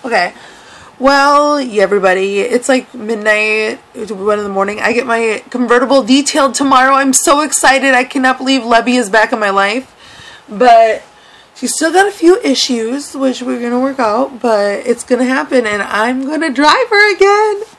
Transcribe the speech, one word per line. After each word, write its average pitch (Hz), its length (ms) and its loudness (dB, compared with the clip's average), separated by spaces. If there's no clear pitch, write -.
Okay. 208 300 -2
Well, 285 640 2
yeah, 214 240 0
everybody, 190 560 0
it's, 247 300 -2
like, 254 240 -2
midnight, 214 840 -2
it's 220 200 -12
one 202 260 -2
in 208 60 -6
the 202 40 -6
morning. 196 300 -2
I 214 140 -2
get 240 120 -2
my 226 440 -2
convertible 247 540 2
detailed 277 520 0
tomorrow. 269 380 2
I'm 269 180 2
so 285 300 2
excited. 269 520 0
I 254 120 2
cannot 262 320 -2
believe 262 240 -2
Lebby 233 360 0
is 226 120 -2
back 220 240 2
in 226 60 -4
my 208 100 0
life. 196 440 -2
But 226 560 4
she's - 220 -6
still 320 160 -2
got 381 160 2
a 403 40 -8
few 359 300 2
issues, 247 720 -4
which 262 280 -4
we're 247 200 -6
gonna 240 180 -2
work 269 200 -4
out, 240 400 -2
but 202 480 0
it's 240 160 -2
gonna 254 220 0
happen, 262 420 -2
and 208 160 -4
I'm 247 420 -4
gonna 311 240 -4
drive 302 400 2
her 415 240 2
again. 415 500 2